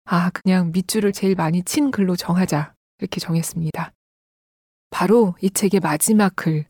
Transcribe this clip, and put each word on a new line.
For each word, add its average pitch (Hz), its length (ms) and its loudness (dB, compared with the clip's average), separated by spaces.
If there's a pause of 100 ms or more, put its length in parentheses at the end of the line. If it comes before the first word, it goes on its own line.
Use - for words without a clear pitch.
"아, 175 240 0
그냥 180 440 0
밑줄을 196 400 0
제일 190 240 0
많이 170 260 0
친 285 280 0
글로 185 260 0
정하자." 175 580 -2 (240)
이렇게 - 200 -8
정했습니다. 165 720 -4 (1000)
바로 196 460 4
이 190 80 0
책의 190 320 0
마지막 185 560 2
글, 156 340 -2